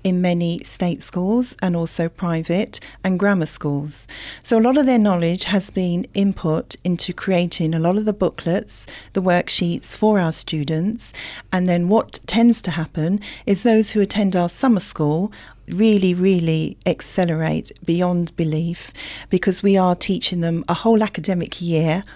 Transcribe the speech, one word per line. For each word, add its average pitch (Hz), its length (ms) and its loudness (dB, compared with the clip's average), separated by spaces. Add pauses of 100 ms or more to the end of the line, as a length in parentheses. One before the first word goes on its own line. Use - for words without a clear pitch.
in 180 160 2
many 175 380 0
state - 440 -4
schools 214 600 -2
and 180 120 0
also 165 360 -2
private 170 680 -2 (240)
and 185 160 0
grammar 190 280 2
schools. 147 600 -6 (360)
So 233 160 2
a - 20 6
lot 254 160 4
of 294 80 4
their 254 140 4
knowledge 180 460 2
has 185 260 0
been 180 420 -2
input 185 720 0
into 175 300 -2
creating 175 600 0
a 165 40 0
lot 170 180 2
of 214 80 0
the 214 80 0
booklets, - 760 -2 (280)
the 196 80 0
worksheets 175 760 0
for 214 220 4
our 165 140 0
students. 160 840 -4 (400)
And 180 120 2
then 175 220 2
what - 380 0
tends 233 360 4
to 175 100 -4
happen 165 480 -2 (260)
is 196 160 2
those 220 300 4
who 208 100 2
attend 196 340 0
our 175 140 2
summer 233 300 2
school 160 520 -2 (380)
really, 196 440 4
really 170 680 2
accelerate 160 840 -2 (140)
beyond 175 520 0
belief, 165 560 -4 (360)
because 185 340 0
we 196 140 4
are 185 180 4
teaching 175 460 -2
them 170 280 -2
a 170 60 0
whole 220 260 2
academic 185 640 -4
year 165 400 0 (140)